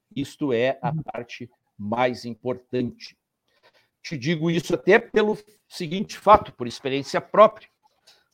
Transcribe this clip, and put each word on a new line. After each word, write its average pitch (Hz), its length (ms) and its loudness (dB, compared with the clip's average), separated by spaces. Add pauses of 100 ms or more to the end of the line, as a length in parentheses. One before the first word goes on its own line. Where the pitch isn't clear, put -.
(140)
Isto 139 380 -6
é 123 280 0
a 147 140 -4
parte - 560 -12 (260)
mais 117 480 -2
importante. 123 960 -8 (840)
Te - 140 -10
digo 156 340 -2
isso 170 240 -2
até 185 240 6
pelo 214 380 0 (320)
seguinte 180 500 -8
fato, 208 340 6
por - 140 -8
experiência 139 540 -4
própria. 208 480 4 (640)